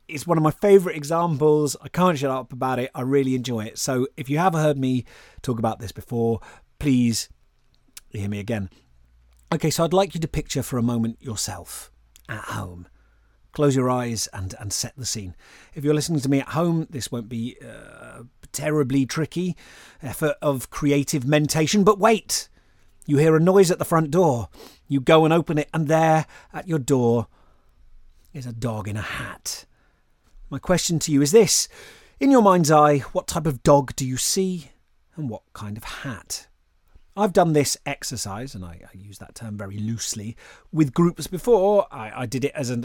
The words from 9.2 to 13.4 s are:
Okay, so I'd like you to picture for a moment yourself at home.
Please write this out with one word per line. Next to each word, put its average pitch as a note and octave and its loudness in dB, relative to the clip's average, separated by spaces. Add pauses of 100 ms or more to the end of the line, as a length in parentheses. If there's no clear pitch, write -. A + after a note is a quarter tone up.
Okay, E3 0
so - -2
I'd E3 0
like G3 2
you E3+ -8
to D#3+ -4
picture - -4
for - -8
a A#2+ 0
moment A2+ -2
yourself G2 -10 (380)
at - -12
home. F2+ -10 (680)